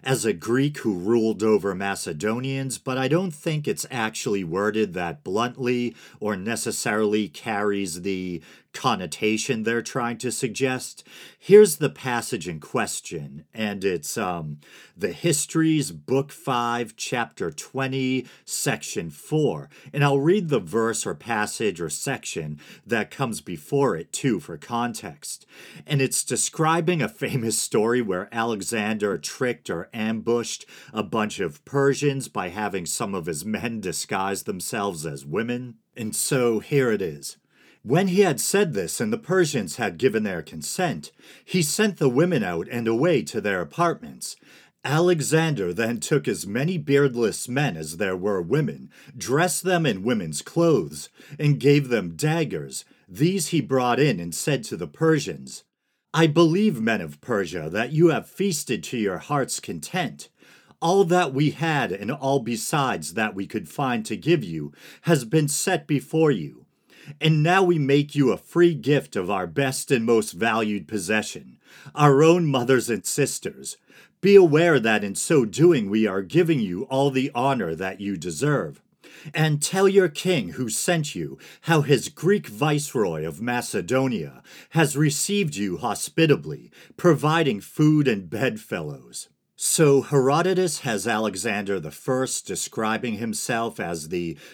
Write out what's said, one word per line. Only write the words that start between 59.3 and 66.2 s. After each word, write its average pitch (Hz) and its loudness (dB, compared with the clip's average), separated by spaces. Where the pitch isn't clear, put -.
content. 98 -6
All 190 4
that 170 2
we 143 2
had 143 0
and 101 -6
all 139 0
besides 113 -2
that 107 -2
we 98 -6
could 95 -6
find 123 -2
to 110 -6
give 156 2
you 80 -8
has 156 2
been 151 2
set 170 -2
before 156 2